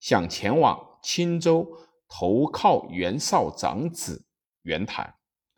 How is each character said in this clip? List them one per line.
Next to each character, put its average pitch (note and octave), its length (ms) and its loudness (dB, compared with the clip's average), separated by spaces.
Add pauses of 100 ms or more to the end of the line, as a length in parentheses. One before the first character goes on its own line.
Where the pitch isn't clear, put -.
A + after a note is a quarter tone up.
想 F2+ 280 2
前 A2+ 320 0
往 - 420 0
青 F3 380 -2
州 E3 260 4 (420)
投 A2 420 2
靠 - 400 2
袁 F2+ 280 -2
绍 C#3 320 0
长 G#2+ 400 -4
子 - 360 -10 (360)
袁 E2 220 -4
谭， - 300 -8 (440)